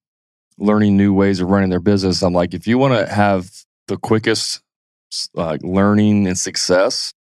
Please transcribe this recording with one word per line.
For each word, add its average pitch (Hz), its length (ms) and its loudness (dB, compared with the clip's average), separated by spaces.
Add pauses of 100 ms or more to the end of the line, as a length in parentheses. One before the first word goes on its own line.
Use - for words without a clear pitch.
(580)
learning 104 380 2
new 101 180 2
ways 98 260 2
of 90 100 -2
running 98 200 2
their 90 100 0
business, 95 420 0
I'm 90 120 0
like, 87 200 0
"If 85 140 -8
you 120 100 2
wanna 127 300 0
have 98 440 0 (360)
the 95 100 -6
quickest 110 640 -2 (500)
s-, - 240 -10
uh, 80 260 -4
learning 101 640 2
and 90 100 -4
success, - 760 -2 (120)